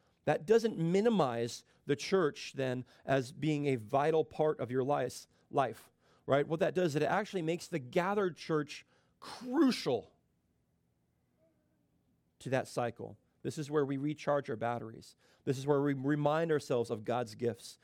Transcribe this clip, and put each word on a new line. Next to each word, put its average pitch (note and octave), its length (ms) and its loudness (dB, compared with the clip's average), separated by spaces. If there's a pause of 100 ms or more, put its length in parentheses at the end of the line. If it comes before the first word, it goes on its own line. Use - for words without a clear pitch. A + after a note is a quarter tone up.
(260)
That D3+ 200 0
doesn't A3 320 4
minimize E3 840 2 (220)
the C#3+ 100 0
church - 600 0
then B2+ 300 -4 (200)
as C3+ 260 0
being D3 360 0
a C3+ 80 2
vital C#3 480 2
part D#3 360 0
of A#2+ 120 -6
your B2+ 120 0
life, C3+ 440 -2 (240)
life, B2 400 -2 (340)
right? C#3 220 2
What D#3 140 -2
that D3 140 0
does E3+ 200 2
is - 0 -
it D3+ 80 2
actually F#3+ 380 -2
makes D#3+ 260 -4
the E3 120 -6
gathered F3 580 -2
church - 480 -4 (340)
crucial B3 920 0 (2250)
to - 120 -10
that C3 160 0
cycle. A#2 500 -6 (260)
This C3 140 -6
is C#3+ 120 -8
where D3 160 2
we C#3 120 -4
recharge C#3+ 520 -2
our C3 60 -4
batteries. A2+ 600 -6 (300)
This C3+ 120 0
is C3+ 100 -4
where C#3+ 140 6
we C#3+ 120 4
remind D3 580 2
ourselves B2+ 380 0
of A2 140 -4
God's A2+ 320 -4
gifts. A2+ 480 -4